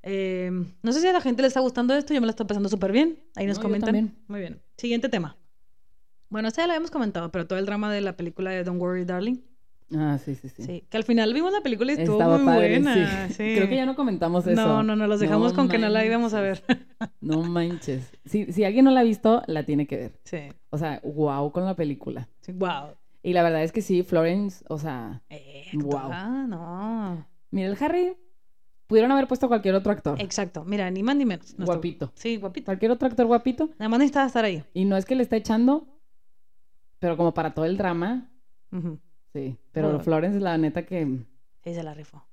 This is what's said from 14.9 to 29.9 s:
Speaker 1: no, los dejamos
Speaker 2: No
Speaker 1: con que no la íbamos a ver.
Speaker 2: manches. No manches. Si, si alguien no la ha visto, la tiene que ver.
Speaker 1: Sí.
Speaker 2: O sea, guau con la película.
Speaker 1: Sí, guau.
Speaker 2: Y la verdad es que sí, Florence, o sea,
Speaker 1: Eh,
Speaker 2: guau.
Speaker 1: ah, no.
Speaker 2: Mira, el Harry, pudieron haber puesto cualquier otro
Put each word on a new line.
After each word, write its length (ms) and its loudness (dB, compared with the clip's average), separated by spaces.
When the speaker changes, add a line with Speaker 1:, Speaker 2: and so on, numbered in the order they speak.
Speaker 1:
no, 100 2
los 140 2
dejamos 320 2
Speaker 2:
No 40 -2
Speaker 1:
con 120 4
que 100 2
no 100 2
la 160 2
íbamos 300 0
a 60 0
ver. 280 -2
Speaker 2:
manches. 420 -2
No 220 -2
manches. 680 -4
Si, 280 -2
si 120 2
alguien 220 6
no 40 8
la 100 6
ha 40 6
visto, 420 4
la 180 -2
tiene 220 0
que 100 -6
ver. 280 -10
Speaker 1:
Sí. 140 -10
Speaker 2:
O 80 -4
sea, 260 -4
guau 480 -2
con 140 -2
la 100 -2
película. 520 -6
Speaker 1:
Sí, 120 -14
guau. 420 -4
Speaker 2:
Y 120 -2
la 80 4
verdad 200 2
es 100 -2
que 100 -2
sí, 200 2
Florence, 680 0
o 100 -6
sea, 520 -8
Speaker 1:
Eh, 440 -18
Speaker 2:
guau. 380 -2
Speaker 1:
ah, 360 -6
no. 800 -6
Speaker 2:
Mira, 180 -2
el 100 -4
Harry, 380 0
pudieron 260 6
haber 160 4
puesto 200 0
cualquier 260 2
otro 180 2